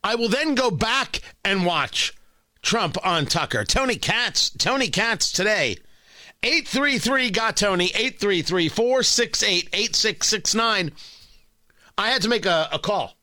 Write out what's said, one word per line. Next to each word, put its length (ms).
I 120
will 140
then 260
go 160
back 500
and 180
watch 500
Trump 420
on 220
Tucker. 360
Tony 320
Katz, 540
Tony 400
Katz 420
today. 460
Eight 240
three 320
three 320
got 260
Tony, 380
eight 240
three 240
three, 260
four 320
six 400
eight, 320
eight 220
six 320
six 260
nine. 380
I 120
had 120
to 60
make 180
a, 260
a 60
call 460